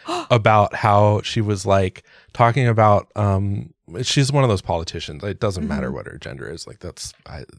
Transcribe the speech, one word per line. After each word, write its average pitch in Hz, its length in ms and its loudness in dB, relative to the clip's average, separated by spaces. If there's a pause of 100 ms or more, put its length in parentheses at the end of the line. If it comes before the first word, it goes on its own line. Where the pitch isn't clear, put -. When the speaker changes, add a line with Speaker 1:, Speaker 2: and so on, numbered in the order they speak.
Speaker 1:
<gasps> 339 220 -6
Speaker 2:
about 107 460 4
how 104 480 4
she - 180 -4
was, 101 240 -2
like, 98 380 0 (300)
talking 123 340 2
about, 107 480 4
um, 101 580 -2 (300)
she's 135 280 0
one 143 120 2
of 127 60 4
those 98 120 2
politicians. 82 600 -8
It 101 160 -8
doesn't 92 280 -4
matter 65 200 -4
Speaker 1:
Mm-hmm. 64 80 -6
Speaker 2:
what 52 100 -12
her - 140 -16
gender - 280 -14
is. 82 200 -14
Like, - 120 -20
that's, - 340 -14 (120)
I, 80 200 -16 (140)